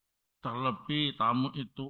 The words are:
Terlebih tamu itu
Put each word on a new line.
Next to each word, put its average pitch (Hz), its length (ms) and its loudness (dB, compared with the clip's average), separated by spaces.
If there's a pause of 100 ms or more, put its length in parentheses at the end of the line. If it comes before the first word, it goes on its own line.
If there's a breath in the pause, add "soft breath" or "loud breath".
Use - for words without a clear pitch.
(440)
Terlebih 131 720 -2
tamu 120 400 4
itu 135 340 -6